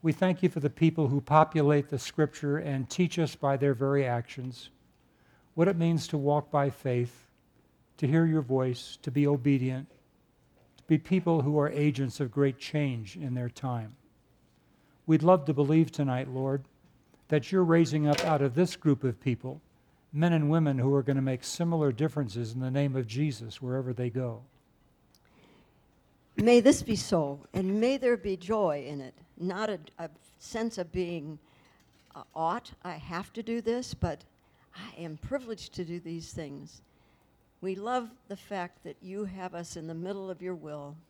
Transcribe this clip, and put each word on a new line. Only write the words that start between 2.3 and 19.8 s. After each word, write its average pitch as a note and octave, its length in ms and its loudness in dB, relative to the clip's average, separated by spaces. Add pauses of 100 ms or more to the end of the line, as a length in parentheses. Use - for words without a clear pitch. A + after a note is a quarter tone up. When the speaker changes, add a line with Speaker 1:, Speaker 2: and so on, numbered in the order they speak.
Speaker 1:
and C#3 320 -4
teach F3 300 0
us D#3+ 160 0
by C#3 220 0
their C#3 160 2
very C#3 320 0
actions B2 640 -6 (880)
what E3 120 4
it G3 80 0
means E3 320 0
to D#3 100 -4
walk C#3+ 340 0
by C#3+ 180 2
faith, B2 560 -4 (720)
to D3 100 0
hear E3 180 4
your D#3+ 160 2
voice, B2+ 600 -2
to C#3+ 100 -8
be C#3+ 160 4
obedient, C3 640 2 (880)
to - 80 -20
be D#3+ 120 4
people E3 440 2
who D3 180 2
are D3 100 4
agents C#3 520 0
of B2+ 100 -2
great C#3 280 0
change C3 580 -4
in C#3 160 -6
their B2 160 -4
time. A#2+ 460 -6 (1080)
We'd D#3+ 180 4
love F3 220 6
to D3+ 80 0
believe D#3 380 4
tonight, C3+ 380 -2
Lord, C3+ 340 -4 (640)
that D3 240 0
you're F#3 120 4
raising D#3 440 4
up D3 160 4
out D#3 180 2
of C3+ 140 0
this F3 200 2
group C#3+ 280 2
of B2 160 0
people C3 400 -4 (540)